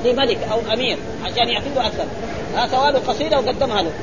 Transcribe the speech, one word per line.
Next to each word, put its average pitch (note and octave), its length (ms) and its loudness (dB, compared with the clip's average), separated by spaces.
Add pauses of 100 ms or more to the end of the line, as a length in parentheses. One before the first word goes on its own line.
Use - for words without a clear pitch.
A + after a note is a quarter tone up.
لملك A#3+ 340 4 (140)
أو A3 200 0
أمير A3+ 260 0 (260)
عشان A#3 240 2
يعطيه A#3+ 380 0
أكثر، G#3+ 180 -4 (520)
ها، B3 120 2
سواله C4+ 300 4 (100)
قصيدة D4 280 0
وقدمها A#3+ 460 0
له E3 80 -2 (120)